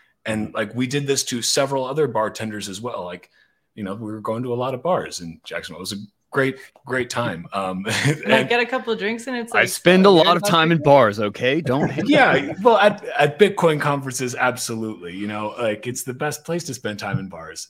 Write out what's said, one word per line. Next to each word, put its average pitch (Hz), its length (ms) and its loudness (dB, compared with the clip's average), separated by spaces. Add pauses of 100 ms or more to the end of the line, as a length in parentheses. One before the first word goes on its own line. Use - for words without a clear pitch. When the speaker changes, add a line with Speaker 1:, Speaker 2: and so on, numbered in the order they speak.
(260)
Speaker 1:
And, 107 220 -4
Speaker 2:
Mm-hmm. - 100 -14
Speaker 1:
like, 110 180 -4
we 127 120 0
did 139 200 -2
this 139 180 0
to 120 160 -4
several 139 440 0
other 143 220 0
bartenders 107 640 -4
as 95 100 -10
well. 117 260 -8
Like, 90 260 -14 (440)
you 110 80 -10
know, 95 120 -6
we 107 160 -8
were 107 100 -10
going 113 220 -4
to 123 100 -4
a - 20 -2
lot 127 180 -4
of 123 100 -8
bars 101 380 -2
in 82 240 -12
Jacksonville. 85 340 -10
It - 20 -14
was 95 120 -8
a 101 40 -8 (340)
great, 135 260 0 (280)
great 123 240 -4
time. 98 440 -6
Um, 95 320 -4
<laughs> 113 200 -2 (200)
Speaker 3:
And - 80 2
I 131 60 6
Speaker 1:
and 131 100 0
Speaker 3:
get 240 100 2
a 240 60 0
couple 240 260 -4
of 214 80 -2
drinks 226 280 -6
and 254 100 -4
it's 233 160 -8
Speaker 4:
I 214 80 4
Speaker 3:
like, 208 80 2
Speaker 4:
spend 185 360 6
a 196 40 10
Speaker 3:
"Oh, 196 60 10
Speaker 4:
lot 160 100 8
Speaker 3:
you're 170 100 6
Speaker 4:
of 175 80 0
time 165 300 4
in 165 60 4
Speaker 3:
fucking" 143 40 -4
Speaker 4:
bars, 127 380 6
okay? 123 400 0
Don't 131 280 0
hate - 160 -4
me. 285 60 0
Speaker 1:
<laughs> 294 40 6
Yeah, 156 380 4 (100)
well, 226 160 8
at, 208 260 2
at 147 340 0
Bitcoin 175 400 4
conferences, 131 560 -2
absolutely. 113 800 -4
You 101 120 -6
know, 107 320 -6
like, 107 280 -2
it's - 160 -8
the 127 100 -8
best 147 300 -6
place 170 220 -6
to 139 80 -8
spend 104 260 -8
time 98 200 -4
in 95 100 -10
bars. 82 400 -16